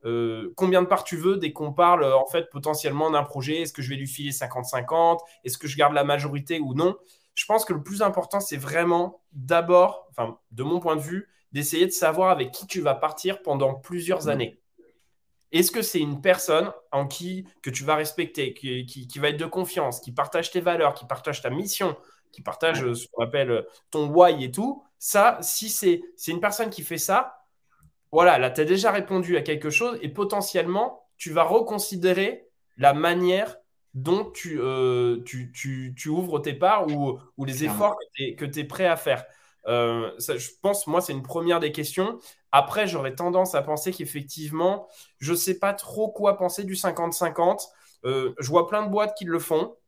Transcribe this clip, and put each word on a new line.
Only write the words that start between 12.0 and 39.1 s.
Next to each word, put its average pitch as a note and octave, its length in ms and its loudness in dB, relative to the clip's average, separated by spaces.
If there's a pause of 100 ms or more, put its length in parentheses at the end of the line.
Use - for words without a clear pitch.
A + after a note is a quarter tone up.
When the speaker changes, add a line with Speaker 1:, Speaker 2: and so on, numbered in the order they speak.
Speaker 1:
avec D#3 220 2
qui - 160 -14
tu F#3+ 120 -6
vas D3 140 2
partir F#3 480 -2
pendant C3+ 320 0
plusieurs E3+ 520 -4
Speaker 2:
Mhm. D3+ 40 -2
Speaker 1:
années. C3+ 300 -2 (920)
Est-ce F3+ 200 4
que A#3 100 -4
c'est - 180 -2
une D3 220 -2
personne F3+ 500 4 (200)
en C#3 160 0
qui, F#3 400 -8 (160)
que C3+ 80 -6
tu B2+ 120 -8
vas D3+ 120 2
respecter, D3+ 580 -4
qui, B2+ 320 -8
qui, B2 220 -16
qui B2+ 100 -14
va D3 120 2
être D3 100 -4
de E3 80 -4
confiance, E3+ 520 -4
qui - 120 -16
partage C#3 400 -2
tes F3+ 100 -2
valeurs, E3 320 2
qui - 120 -14
partage C3+ 360 -6
ta A#2+ 80 -4
mission, F3 480 -4 (340)
qui - 120 -20
partage, D#3+ 400 -2
Speaker 2:
Ouais. B2 60 0
Speaker 1:
euh, A#2+ 40 -2
ce A#2 180 -10
qu'on A#2 120 -2
appelle, C3 260 0
euh, A2 120 0 (280)
ton D3+ 200 -2
why D#3+ 340 4
et B2+ 80 -8
tout ? A#3+ 320 -6 (160)
Ça, - 420 2
si - 280 -6
c'est, F3 340 0 (120)
c'est - 140 -12
une E3+ 100 -4
personne G#3 300 -2
qui F3+ 140 -12
fait E3 160 -8
ça, A3+ 380 0 (760)
voilà, E3 260 8
là, - 120 4
t'as D#3 160 2
déjà F#3+ 260 4
répondu F#3+ 460 0
à D3 40 2
quelque D3+ 280 -4
chose A#3 320 0
et D3 80 -6
potentiellement, G3 920 -2 (140)
tu E3+ 140 -10
vas E3 120 4
reconsidérer G3 1040 0 (300)
la C#3 160 6
manière F3+ 640 2 (360)
dont E3+ 320 0
tu, D#3+ 340 -10
euh, B2 640 0
tu, B2+ 260 -10
tu, C3 460 -8
tu - 120 -10
ouvres E3 300 -2
tes D3 140 -6
parts F#3 340 2
ou, C#3 320 -2 (180)
ou C3+ 80 -6
les C3+ 80 -6
Speaker 2:
Clairement. B2+ 220 -2
Speaker 1:
efforts G#3 220 2
que - 80 -12 (120)
t'es, C3+ 180 -4
que D3 100 -8
t'es C#3+ 180 -6
prêt F#3 240 0
à E3+ 80 4
faire. D3+ 300 0 (420)